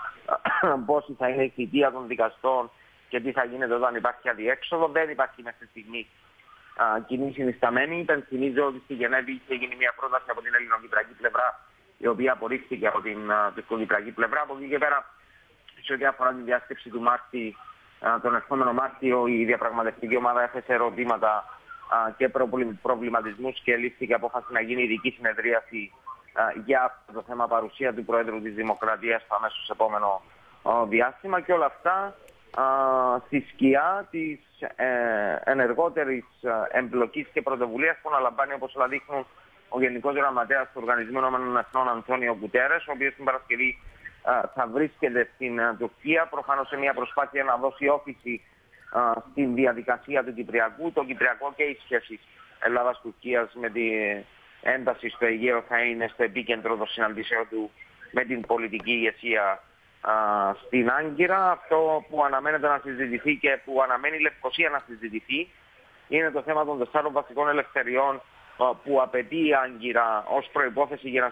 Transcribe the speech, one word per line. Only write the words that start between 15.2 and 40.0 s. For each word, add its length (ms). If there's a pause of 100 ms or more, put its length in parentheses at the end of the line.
σε 80
ό,τι 120
αφορά 280
τη 80
διάσκεψη 480
του 120
Μάρτη, 540 (440)
α, 220
τον 140
ερχόμενο 380
Μάρτιο, 540
η 180
διαπραγματευτική 680
ομάδα 260
έθεσε 320
ερωτήματα, 580 (580)
α, 280
και 120
προβλη-, 520
προβληματισμούς 840
και 120
λήφθηκε 380
απόφαση 360
να 120
γίνει 220
ειδική 260
συνεδρίαση, 840 (420)
α, 100 (220)
για 180
αυτό 300
το 140
θέμα, 200
παρουσία 460
του 120
Προέδρου 360
της 120
Δημοκρατίας 680
στο 140
αμέσως 340
επόμενο, 520 (420)
α, 220
διάστημα. 560
Και 120
όλα 120
αυτά, 500 (420)
α, 60 (640)
στη 280
σκιά 580
της, 280 (360)
ε, 100 (580)
ενεργότερης, 840 (160)
ε, 360
εμπλοκής 560
και 80
πρωτοβουλίας 600
που 80
αναλαμβάνει, 440
όπως 220
όλα 120
δείχνουν, 380 (440)
ο 120
Γενικός 340